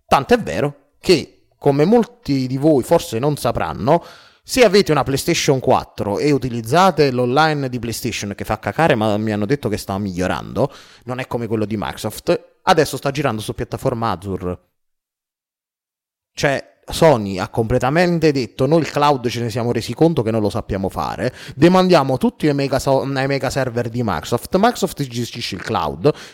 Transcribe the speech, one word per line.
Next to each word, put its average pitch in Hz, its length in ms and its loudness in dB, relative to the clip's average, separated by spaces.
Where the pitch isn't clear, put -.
tant'è 170 320 2
vero 120 360 -4
che, - 460 0
come 143 280 2
molti 151 600 2
di 131 100 -4
voi 139 260 4
forse 131 360 0
non 147 180 0
sapranno, 110 640 0
se 254 200 4
avete 190 260 4
una 143 120 2
PlayStation 135 580 0
quattro 101 580 0
e 143 120 2
utilizzate 139 800 2
l'online 135 580 0
di 123 100 -6
PlayStation, 107 560 -6
che - 80 -10
fa 107 160 -4
cacare, 156 340 0
ma 107 240 0
mi 110 140 -2
hanno 104 140 -2
detto 127 240 -2
che 107 80 -2
sta 98 200 -6
migliorando, 90 720 -4
non 123 140 -8
è 131 80 -10
come 117 200 -6
quello 110 160 -2
di 107 140 -4
Microsoft, - 840 -6
adesso 156 340 2
sta 139 140 -6
girando 131 300 -2
su 113 140 -8
piattaforma 117 560 -4
Azure. 90 480 -6
Cioè, - 360 -2
Sony 110 540 2
ha 95 80 -2
completamente 151 880 2
detto, 131 320 -2
"Noi 160 160 4
il 139 100 -4
cloud 143 380 2
ce 117 100 -4
ne 120 100 -4
siamo 117 220 -2
resi 120 220 -4
conto 160 280 2
che 110 100 -2
non 110 100 0
lo 104 80 0
sappiamo 98 400 -4
fare, 80 440 -4
demandiamo 170 600 4
tutti 220 320 -2
ai 143 40 2
mega 139 260 0
so-, 135 240 2
ai 135 240 -2
mega 135 220 -2
server 120 380 -4
di 117 160 -4
Microsoft." 98 540 -4
Microsoft 202 500 0
gestisce 117 480 -8
il 90 60 -10
cloud, 87 500 -2